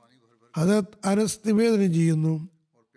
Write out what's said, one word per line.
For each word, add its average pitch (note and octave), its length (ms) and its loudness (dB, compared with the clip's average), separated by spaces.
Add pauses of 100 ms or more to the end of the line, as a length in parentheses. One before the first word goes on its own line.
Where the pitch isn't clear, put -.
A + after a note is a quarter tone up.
(560)
ഹദരത്ത് F#3+ 520 -2
അനസ് G3+ 380 -2
നിവേദനം G#3+ 480 2
ചെയ്യുന്നു, D#3+ 560 0 (480)